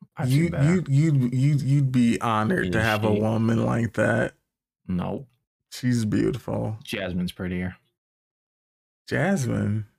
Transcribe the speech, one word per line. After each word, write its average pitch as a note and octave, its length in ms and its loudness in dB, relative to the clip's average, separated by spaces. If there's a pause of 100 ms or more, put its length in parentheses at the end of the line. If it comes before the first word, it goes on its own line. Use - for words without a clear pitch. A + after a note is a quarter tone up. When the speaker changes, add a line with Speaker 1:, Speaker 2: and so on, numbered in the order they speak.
(160)
Speaker 1:
I - 100 -4
feel B2+ 80 2
Speaker 2:
You, E3 160 2
Speaker 1:
bad. D3 160 0
Speaker 2:
you, F3 180 2 (280)
you, B2+ 220 2
you, C#3 220 2
you'd C#3 360 2
be A#2+ 300 4
honored A2 500 0
to A2 80 0
Speaker 1:
Is A2 60 2
Speaker 2:
have G#2+ 180 2
a G#2+ 100 2
Speaker 1:
she? G#2 60 2
Speaker 2:
woman A2+ 460 2
like A#2 280 -2
that. A2+ 400 0 (540)
Speaker 1:
Nope. F#2 400 -6 (440)
Speaker 2:
She's A#2+ 340 -2
beautiful. A2 800 -2
Speaker 1:
Jasmine's F2+ 500 -6
prettier. F2+ 420 -6 (1300)
Speaker 2:
Jasmine? A#2 800 0 (140)